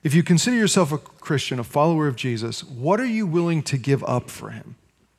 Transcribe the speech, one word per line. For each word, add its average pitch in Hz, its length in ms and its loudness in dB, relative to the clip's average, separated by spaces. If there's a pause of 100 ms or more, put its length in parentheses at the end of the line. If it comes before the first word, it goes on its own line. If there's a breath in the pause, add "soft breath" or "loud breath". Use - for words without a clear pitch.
If 143 120 0
you 165 80 6
consider 185 340 4
yourself 190 360 4
a 151 60 -2
Christian, - 600 -4
a 117 60 -6
follower 156 440 2
of 123 80 -4
Jesus, 113 480 -6
what 143 360 -2
are 262 40 -2
you 220 220 -2
willing 170 380 0
to - 120 -2
give 131 280 0
up 123 260 -2
for 110 180 -14
him? 113 280 -16 (420)